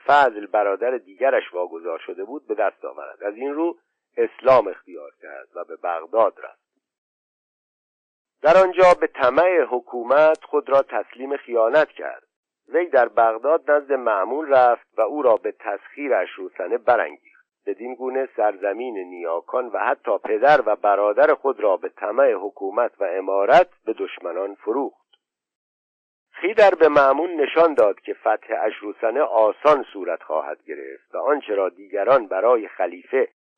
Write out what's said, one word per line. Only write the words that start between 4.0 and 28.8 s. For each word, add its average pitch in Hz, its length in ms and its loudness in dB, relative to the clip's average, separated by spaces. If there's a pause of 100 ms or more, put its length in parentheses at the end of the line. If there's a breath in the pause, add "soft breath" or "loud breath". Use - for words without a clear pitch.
اسلام 117 520 2
اختیار 80 420 -16 (120)
کرد 71 320 -20
و 87 100 -12
به 82 120 -18
بغداد 87 680 -2
رفت. - 180 -20 (1800)
در 175 220 6
آنجا 180 360 6
به 160 60 -2
طمع 156 540 2
حکومت 123 840 0
خود 147 260 -4
را 135 120 4
تسلیم 127 540 -6
خیانت 120 520 0
کرد. - 340 -14 (460)
وی 170 180 0
در 127 220 2
بغداد 117 600 0
نزد 143 220 0
مأمون 123 560 -2
رفت 123 500 2
و - 20 0
او 135 220 -2
را 117 140 4
به 104 160 -6
تسخیر - 600 -8
اشروسنه 92 640 -6
برانگیخت. 101 680 -4 (200)
بدین 120 280 -10
گونه 127 420 -6
سرزمین 104 640 -4
نیاکان 90 680 -8
و 98 120 -8
حتی 107 400 -4
پدر 123 480 2
و 107 100 -2
برادر 104 580 2
خود 135 260 -4
را 98 160 0
به 92 120 -8
طمع 117 440 -2
حکومت 101 680 -6
و 98 40 -4
امارت 98 640 2 (180)
به 113 60 -4
دشمنان 95 640 -8
فروخت. - 560 -8 (1200)
خیدر 202 440 2
به 160 140 6
مأمون 147 520 4
نشان 156 340 2
داد 107 260 2
که 101 140 -10
فتح 107 480 -4
اشروسنه 110 580 -4